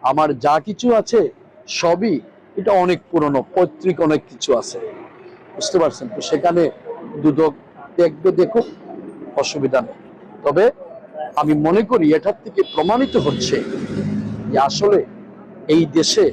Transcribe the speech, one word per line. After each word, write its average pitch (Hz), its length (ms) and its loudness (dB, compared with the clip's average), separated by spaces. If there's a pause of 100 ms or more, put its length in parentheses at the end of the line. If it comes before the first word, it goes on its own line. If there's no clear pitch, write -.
আমার 143 380 0
যা 147 200 2
কিছু 226 360 0
আছে 208 340 2 (380)
সবই, 175 520 0 (360)
এটা 196 160 -2
অনেক 180 300 2 (100)
পুরনো, 147 320 2 (120)
পৈতৃক 180 460 0
অনেক 156 280 2
কিছু 127 280 0
আছে, - 220 -6 (760)
বুঝতে - 240 -2
পারছেন? 147 360 -2
তো 139 60 -8
সেখানে 170 480 0 (520)
দুদক 147 320 2 (440)
দেখবে, 175 340 2
দেখুক, 220 340 2 (680)
অসুবিধা 135 460 -2
নেই। 117 120 -10 (500)
তবে 202 280 4 (640)
আমি 151 180 0
মনে 156 280 2
করি 185 320 4
এটার 170 200 0 (100)
থেকে 214 180 -4 (140)
প্রমাণিত 220 420 0
হচ্ছে - 460 -2 (880)
যে - 80 0
আসলে - 460 2 (640)
এই 160 180 4
দেশে 151 480 2